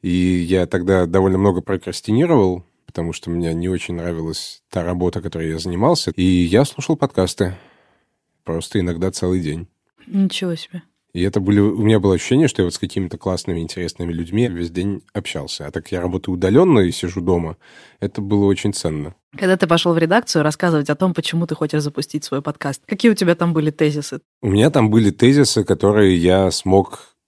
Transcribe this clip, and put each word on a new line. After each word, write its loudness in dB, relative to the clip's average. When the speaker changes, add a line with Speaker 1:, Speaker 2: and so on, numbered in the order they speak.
Speaker 1:
И -6
я 0
тогда 2
довольно 2
много 2
прокрастинировал, 0
потому -6
что -12
мне -2
не -4
очень -6
нравилась -8
та -4
работа, -2
которой -6
я -6
занимался. 0
И -2
я 4
слушал -4
подкасты -2
просто -6
иногда -4
целый -2
день. -8
Speaker 2:
Ничего -2
себе. -14
Speaker 1:
И -4
это 0
были... 2
у 2
меня 4
было 4
ощущение, 2
что -2
я 2
вот -4
с -10
какими-то -6
классными, -4
интересными -8
людьми -2
весь -6
день -6
общался. -8
А -10
так -8
я -4
работаю -4
удалённо 4
и 2
сижу -6
дома. -2
Это -6
было 2
очень 0
ценно. -6
Speaker 2:
Когда 0
ты 0
пошёл 0
в 2
редакцию 0
рассказывать 0
о 0
том, 0
почему -4
ты -4
хочешь -2
запустить -6
свой -4
подкаст, -8
какие 2
у 4
тебя 2
там 0
были 2
тезисы? -2
Speaker 1:
У -2
меня 6
там 4
были 6
тезисы, 4
которые 4
я 4
смог 0